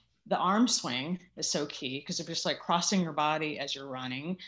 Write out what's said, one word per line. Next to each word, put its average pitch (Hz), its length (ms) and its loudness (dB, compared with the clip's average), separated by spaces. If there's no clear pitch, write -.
the - 120 2
arm 196 280 6
swing 156 520 0
is 156 140 -4
so 147 160 0
key, 135 340 -6
'cause - 180 -6
if - 80 -6
you're 165 80 -6
just, - 120 -2
like, 147 120 0
crossing 180 440 2
your 165 100 -2
body 151 460 0
as 139 160 -4
you're 139 140 -8
running, 131 600 -6